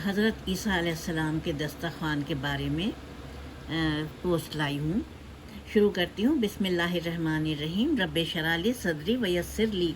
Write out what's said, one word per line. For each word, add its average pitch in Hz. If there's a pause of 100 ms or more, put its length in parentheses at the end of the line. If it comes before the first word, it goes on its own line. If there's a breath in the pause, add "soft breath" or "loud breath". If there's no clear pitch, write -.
حضرت 208
عیسیٰ 190
علیہ 170
السلام 160
کے 170
دسترخوان 151
کے 160
بارے 143
میں، 170 (800)
آ، 156 (180)
پوسٹ 170
لائی 143
ہوں۔ 160 (760 loud breath)
شروع 208
کرتی 185
ہوں۔ 302
بسم 208
اللہ 180
الرحمن 165
الرحیم۔ 165
رب 170
اشرح 165
لی 202
صدری 180
ویسر 180
لی 180